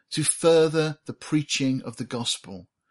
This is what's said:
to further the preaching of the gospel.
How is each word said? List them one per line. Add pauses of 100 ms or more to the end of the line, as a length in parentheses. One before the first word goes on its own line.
(100)
to
further
the
preaching
of
the
gospel. (240)